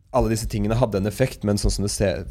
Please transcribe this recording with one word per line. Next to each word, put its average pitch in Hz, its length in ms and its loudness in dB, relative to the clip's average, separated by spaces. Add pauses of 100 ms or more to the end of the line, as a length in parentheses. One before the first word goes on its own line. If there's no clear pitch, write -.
(140)
alle 113 160 2
disse 110 180 -2
tingene 107 280 0
hadde 107 220 2
en 95 100 0
effekt, 131 360 -2
men 104 140 2
sånn 101 140 2
som 98 120 -2
det 98 80 -2
ser, 98 400 0